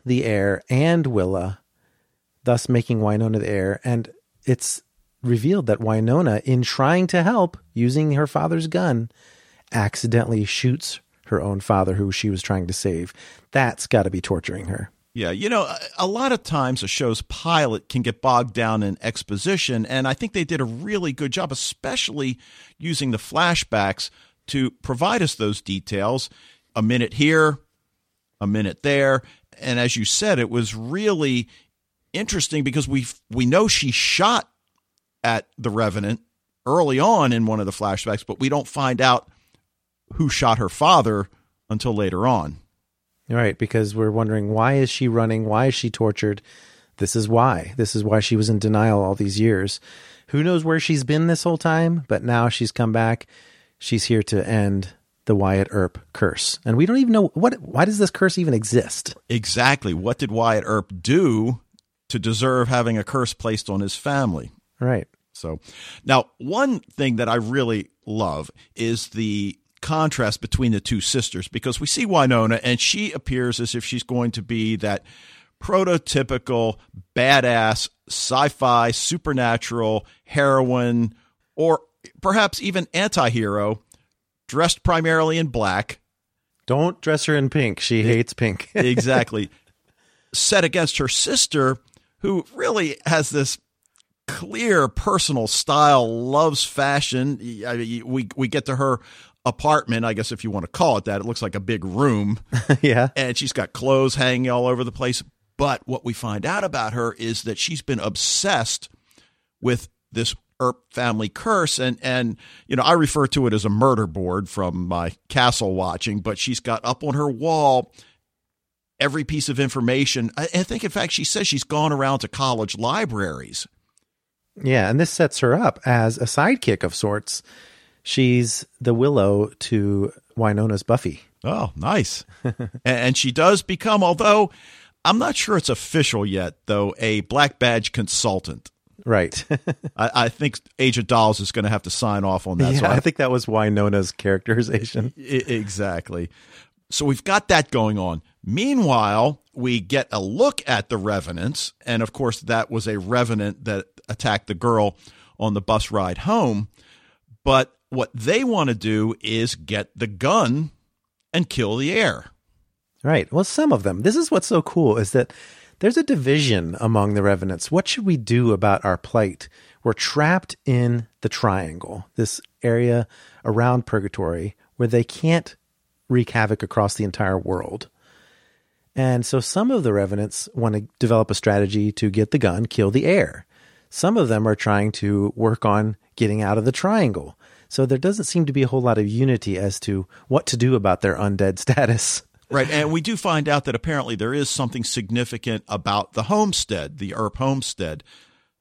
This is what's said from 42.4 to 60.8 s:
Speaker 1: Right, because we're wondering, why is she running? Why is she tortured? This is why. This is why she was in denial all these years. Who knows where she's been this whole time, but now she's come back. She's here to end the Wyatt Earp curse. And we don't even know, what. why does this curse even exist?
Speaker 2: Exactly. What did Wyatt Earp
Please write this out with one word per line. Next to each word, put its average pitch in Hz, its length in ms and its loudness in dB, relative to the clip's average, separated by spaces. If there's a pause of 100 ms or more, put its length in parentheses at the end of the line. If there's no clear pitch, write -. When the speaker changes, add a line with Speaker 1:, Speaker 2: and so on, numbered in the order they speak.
Speaker 1:
Right, 117 280 2
because 107 380 -2
we're 110 160 0
wondering, 107 400 0
why 113 240 2
is 135 160 2
she - 160 -2
running? 113 380 0
Why 107 220 2
is 131 80 2
she - 140 -4
tortured? 104 540 -2 (540)
This - 180 -2
is 110 140 0
why. 113 480 2
This 110 180 -2
is 107 80 0
why 107 160 2
she 107 160 2
was 107 160 2
in 107 80 2
denial 107 420 4
all 95 140 0
these 101 240 -2
years. 101 400 2 (500)
Who 143 140 0
knows 170 220 0
where 160 160 0
she's 147 240 0
been 156 240 2
this 165 160 0
whole 170 140 0
time, 165 500 2
but 113 160 0
now 120 240 2
she's 113 240 -2
come 113 180 0
back. 113 360 0 (520)
She's - 260 -2
here 107 200 2
to 98 240 0
end 98 460 0 (320)
the 107 100 4
Wyatt 98 340 2
Earp 92 300 -2 (120)
curse. - 520 -2
And 113 120 2
we 156 100 4
don't 233 100 0
even 247 160 4
know, 208 220 4
what. 240 260 2
why 165 240 0
does 208 140 0
this 202 120 4
curse - 260 0
even 165 160 0
exist? 110 600 0 (140)
Speaker 2:
Exactly. 120 640 0
What 95 240 -2
did 104 140 -6
Wyatt 113 340 2
Earp 104 340 -2